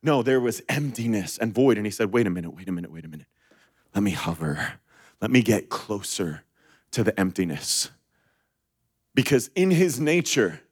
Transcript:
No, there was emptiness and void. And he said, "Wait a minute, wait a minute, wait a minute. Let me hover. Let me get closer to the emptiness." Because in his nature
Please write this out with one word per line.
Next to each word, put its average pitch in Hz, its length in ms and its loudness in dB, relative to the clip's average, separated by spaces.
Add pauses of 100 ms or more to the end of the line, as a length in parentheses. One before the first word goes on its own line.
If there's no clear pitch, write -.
No, 143 200 2
there 131 180 4
was 120 280 -2
emptiness 117 680 -2
and 113 160 -2
void. 123 240 6
And 104 80 -4
he 104 40 -2
said, 101 220 -2
"Wait 117 140 4
a 95 40 0
minute, 87 200 -4
wait 90 180 -14
a 92 40 -4
minute, 87 200 -8
wait 80 120 -14
a 80 40 -16
minute. 76 180 -18 (680)
Let 104 100 0
me 98 60 2
hover. 78 640 -4 (460)
Let 113 100 -2
me 127 120 6
get 107 280 2
closer 92 760 -6 (480)
to 117 100 0
the 104 160 0
emptiness." 90 720 -2 (1200)
Because 131 400 2
in 190 160 4
his 165 280 4
nature 151 640 0 (120)